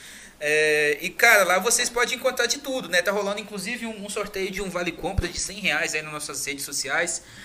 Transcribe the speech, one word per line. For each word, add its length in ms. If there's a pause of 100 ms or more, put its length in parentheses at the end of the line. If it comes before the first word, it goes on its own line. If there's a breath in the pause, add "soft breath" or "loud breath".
(440 loud breath)
É, 580
e, 80
cara, 340
lá 160
vocês 300
podem 260
encontrar 320
de 120
tudo, 300
né? 120
Tá 100
rolando, 280
inclusive, 460
um, 200
um 40
sorteio 400
de 120
um 80
vale-compra 580
de 120
cem 200
reais 340
aí 80
nas 100
nossas 340
redes 200
sociais. 560 (240 loud breath)